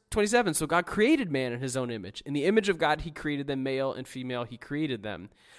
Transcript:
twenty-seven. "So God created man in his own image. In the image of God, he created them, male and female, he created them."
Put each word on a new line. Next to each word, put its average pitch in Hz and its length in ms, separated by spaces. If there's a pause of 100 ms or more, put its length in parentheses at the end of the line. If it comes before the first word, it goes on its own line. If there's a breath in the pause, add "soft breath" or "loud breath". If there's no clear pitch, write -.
(100)
twenty-seven. 214 440
"So 156 120
God 175 180
created 233 460
man 131 220
in 123 80
his 131 160
own 123 160
image. 101 340
In 131 60
the 143 120
image 202 240
of 185 80
God, 151 260
he 160 100
created 143 340
them, 135 160
male 135 300
and 123 160
female, 127 340
he 120 160
created 139 460
them." 98 260 (280 loud breath)